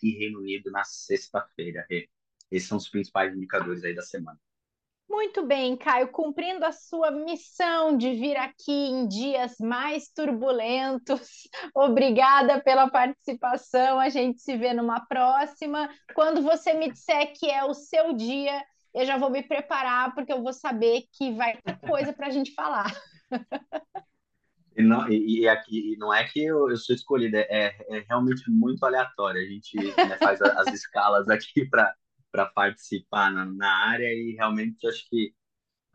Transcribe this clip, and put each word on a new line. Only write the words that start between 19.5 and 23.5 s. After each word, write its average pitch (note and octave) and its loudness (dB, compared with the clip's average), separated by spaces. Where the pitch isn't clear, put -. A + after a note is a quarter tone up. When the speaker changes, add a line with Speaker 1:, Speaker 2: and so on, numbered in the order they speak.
Speaker 2:
porque C#4+ -6
eu B3+ -4
vou B3+ -4
saber A#3+ 0
que C4 -4
vai A3+ -2
ter - -8
coisa D4 -2
pra C#4+ -8
gente C4+ -4
falar. C4 -4
<laughs> - -10